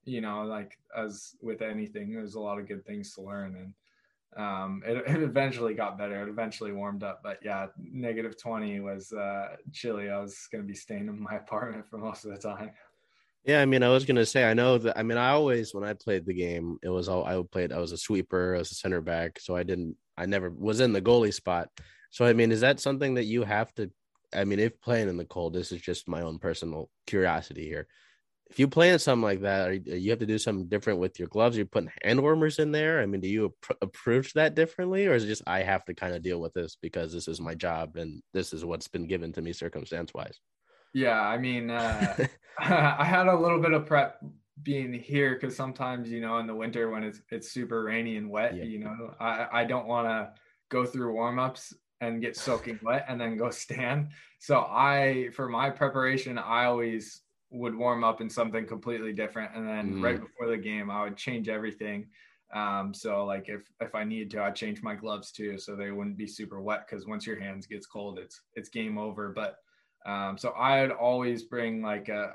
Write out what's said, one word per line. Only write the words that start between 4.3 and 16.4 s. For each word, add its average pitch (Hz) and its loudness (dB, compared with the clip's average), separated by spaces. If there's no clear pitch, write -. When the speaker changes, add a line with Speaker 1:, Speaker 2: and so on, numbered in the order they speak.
Speaker 1:
um, 98 -4
it, 117 0
it 156 2
eventually 127 0
got 101 -4
better. 101 -4
It 104 -8
eventually 107 -6
warmed 101 -6
up, 95 -8
but 101 -10
yeah, 98 -4
negative 113 -6
twenty 107 -6
was, 98 -10
uh, 101 -6
chilly. 104 -6
I 101 -4
was 101 -12
gonna 107 -6
be 101 -8
staying 104 -8
in 104 -8
my 104 -8
<laughs> - -4
apartment 110 -8
for 110 -12
most 107 -10
of 104 -10
the 101 -12
time. 104 -8
Speaker 2:
Yeah, 143 6
I 139 8
mean, 131 6
I 123 8
was 131 8
gonna 123 6
say, 127 4
I 110 6
know 123 6
that, 110 0
I 110 0
mean, 117 2
I 127 6
always, 135 4
when 101 -4
I 104 -2
played 95 -2
the 92 0
game, 87 -2